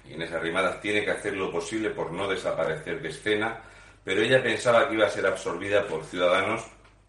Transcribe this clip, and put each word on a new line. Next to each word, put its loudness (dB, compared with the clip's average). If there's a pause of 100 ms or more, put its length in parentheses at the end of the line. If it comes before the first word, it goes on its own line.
Y -18
en -10
esas -4
rimadas 0
tiene 0
que 0
hacer -2
lo -2
posible -2
por -4
no -4
desaparecer -2
de -6
escena, -2 (420)
pero 0
ella 6
pensaba 4
que -2
iba 6
a 0
ser 0
absorbida 0
por -4
Ciudadanos 2 (420)